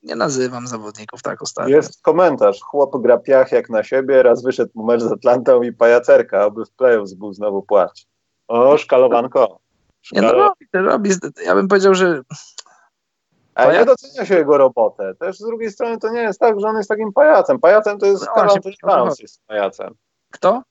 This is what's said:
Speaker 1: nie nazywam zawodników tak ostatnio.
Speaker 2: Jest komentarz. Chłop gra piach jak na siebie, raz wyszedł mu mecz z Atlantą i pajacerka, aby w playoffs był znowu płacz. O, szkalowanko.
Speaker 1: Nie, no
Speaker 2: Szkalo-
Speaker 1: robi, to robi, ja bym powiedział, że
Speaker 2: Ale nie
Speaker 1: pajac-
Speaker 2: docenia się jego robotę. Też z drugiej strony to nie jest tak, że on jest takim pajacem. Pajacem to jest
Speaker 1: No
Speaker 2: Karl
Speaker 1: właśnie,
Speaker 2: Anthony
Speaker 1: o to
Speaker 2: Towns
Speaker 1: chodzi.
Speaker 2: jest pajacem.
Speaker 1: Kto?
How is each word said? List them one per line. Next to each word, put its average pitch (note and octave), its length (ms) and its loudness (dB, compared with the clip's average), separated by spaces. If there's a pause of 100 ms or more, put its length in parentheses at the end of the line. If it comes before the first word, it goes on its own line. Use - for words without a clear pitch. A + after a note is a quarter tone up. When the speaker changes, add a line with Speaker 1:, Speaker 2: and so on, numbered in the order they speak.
Speaker 1:
nie - 120 -12
nazywam B2+ 520 -4
zawodników A2 540 -16
tak - 200 -10
ostatnio. C3+ 340 -4
Speaker 2:
Jest - 260 -2
komentarz. D3+ 600 0
Chłop C#3 400 -4
gra A#2 160 2
piach C3 340 0
jak A#2+ 180 -2
na A2 140 -4
siebie, C3 400 0
raz B2 200 2
wyszedł B2 320 -4
mu A2 100 -12
mecz A#2 160 0
z A2+ 100 -4
Atlantą B2 500 0
i A#2+ 120 -6
pajacerka, A#2 720 2
aby G#2 220 -4
w - 60 -20
playoffs A2 420 0
był F#2+ 200 -14
znowu G2+ 280 -6
płacz. F#2+ 440 -2 (420)
O, B2+ 300 2
szkalowanko. B2+ 840 0 (520)
Speaker 1:
Nie, G3+ 100 -2
no G3+ 80 2
Speaker 2:
Szkalo- - 140 2
Speaker 1:
robi, G4 280 -2
to F#3 100 -2
robi, G3+ 280 -2 (360)
ja F3+ 100 0
bym G3 120 0
powiedział, G3 280 2
że F3 260 -2 (1300)
Speaker 2:
Ale C3 180 4
nie F#3 60 2
Speaker 1:
pajac- A#3 60 4
Speaker 2:
docenia C4 400 -2
się F#3+ 100 0
jego D3+ 220 2
robotę. A2 640 0
Też F#3 200 -10
z G#3 60 -16
drugiej A3+ 260 -8
strony A#3 260 -6
to A3 120 -6
nie A#3 120 -6
jest G#3+ 180 -6
tak, A3 200 0
że G#3 80 -4
on A3 100 -4
jest G#3 120 -8
takim G#3+ 240 -6
pajacem. C#4 460 2
Pajacem G#3 400 2
to G3 60 -2
jest G3 200 2
Speaker 1:
No - 80 -10
Speaker 2:
Karl A3 140 2
Speaker 1:
właśnie, G3+ 100 4
Speaker 2:
Anthony G3 260 -8
Speaker 1:
o E3+ 40 -4
to G3 100 2
Speaker 2:
Towns A#2+ 120 0
Speaker 1:
chodzi. C3+ 140 -10
Speaker 2:
jest - 240 -20
pajacem. G2+ 460 -6 (380)
Speaker 1:
Kto? A3 400 -2